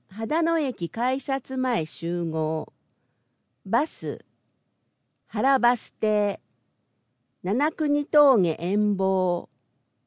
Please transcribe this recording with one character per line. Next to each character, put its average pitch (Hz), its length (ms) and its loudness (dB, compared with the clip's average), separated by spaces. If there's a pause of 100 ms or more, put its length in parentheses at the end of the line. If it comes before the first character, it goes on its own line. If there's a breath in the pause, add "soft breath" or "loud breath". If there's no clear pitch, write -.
秦 226 340 -4
野 330 160 0
駅 262 320 -4
改 254 300 -2
札 269 360 -6
前 247 300 0
集 170 380 -4
合。 156 480 -2 (920)
バ 240 220 0
ス、 - 380 -10 (1040)
原 247 320 2
バ 240 160 4
ス - 180 -14
停、 208 460 0 (1040)
七 254 260 0
国 294 340 0
峠 254 540 4
遠 202 380 0
望、 185 520 0 (580)